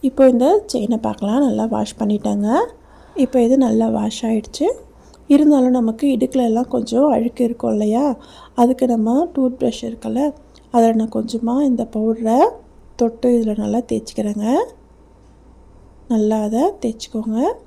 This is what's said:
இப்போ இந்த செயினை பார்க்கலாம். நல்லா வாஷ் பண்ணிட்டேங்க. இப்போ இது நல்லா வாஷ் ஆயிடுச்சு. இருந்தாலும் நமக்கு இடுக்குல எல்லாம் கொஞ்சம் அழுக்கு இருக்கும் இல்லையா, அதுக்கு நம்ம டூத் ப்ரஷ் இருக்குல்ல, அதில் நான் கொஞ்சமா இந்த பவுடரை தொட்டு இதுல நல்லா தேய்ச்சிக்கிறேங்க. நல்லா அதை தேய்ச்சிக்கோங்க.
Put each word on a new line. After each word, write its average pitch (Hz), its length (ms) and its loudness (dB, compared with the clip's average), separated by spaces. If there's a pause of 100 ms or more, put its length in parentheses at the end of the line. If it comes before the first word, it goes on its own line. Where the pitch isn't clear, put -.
இப்போ 269 260 2
இந்த 247 180 4 (200)
செயினை 226 320 -4
பார்க்கலாம். 220 440 -2
நல்லா 220 240 0
வாஷ் 214 320 -4
பண்ணிட்டேங்க. 208 500 -2 (680)
இப்போ 262 260 0
இது 233 160 4
நல்லா 226 320 2
வாஷ் 214 340 -4
ஆயிடுச்சு. 226 440 -2 (640)
இருந்தாலும் 285 500 4
நமக்கு 226 280 -2
இடுக்குல 254 380 0
எல்லாம் 233 240 0
கொஞ்சம் 240 400 0
அழுக்கு 233 340 0
இருக்கும் 233 300 -2
இல்லையா, 214 320 0 (500)
அதுக்கு 247 320 2
நம்ம 226 280 0 (100)
டூத் 254 340 -4
ப்ரஷ் 240 240 -2
இருக்குல்ல, 226 380 -6 (500)
அதில் 226 300 4
நான் 220 160 -4
கொஞ்சமா 226 460 -4
இந்த 240 280 0
பவுடரை 220 480 0 (560)
தொட்டு 233 340 0
இதுல 226 280 0
நல்லா 214 300 -2
தேய்ச்சிக்கிறேங்க. 214 600 -6 (1600)
நல்லா 220 320 0
அதை 220 220 -2 (160)
தேய்ச்சிக்கோங்க. 220 580 -6 (300)